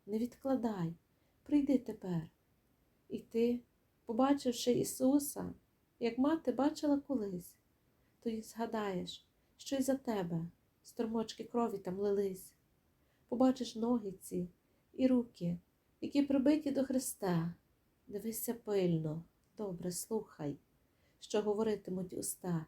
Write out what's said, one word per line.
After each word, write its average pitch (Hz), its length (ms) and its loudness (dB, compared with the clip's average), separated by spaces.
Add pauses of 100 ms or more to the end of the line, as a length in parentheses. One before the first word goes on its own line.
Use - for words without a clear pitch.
Не 208 120 -2
відкладай, 220 760 -2 (480)
прийди 285 360 4
тепер. 180 500 -4 (800)
І - 100 -6
ти, 240 420 0 (460)
побачивши 247 680 2
Ісуса, 262 800 2 (480)
як 233 180 0
мати 285 340 2
бачила 285 480 2
колись, 202 540 -4 (640)
то 233 100 -4
й 220 120 -6
згадаєш, 208 840 -4 (300)
що - 200 -4
й 262 60 0
за 262 120 2
тебе 175 520 -2 (380)
струмочки 220 600 -6
крові 233 340 -2
там 190 200 -6
лились. 202 540 -2 (760)
Побачиш 254 480 2
ноги 220 360 0
ці 180 360 -6 (440)
і 262 140 4
руки, 226 520 2 (420)
які - 220 0
прибиті 277 480 2
до 269 140 0
Христа. 175 680 0 (520)
Дивися 220 480 -6
пильно, 170 680 0 (340)
добре 180 360 -6
слухай, 175 640 -6 (640)
що 214 220 -2
говоритимуть 202 680 -2
уста. 165 560 -4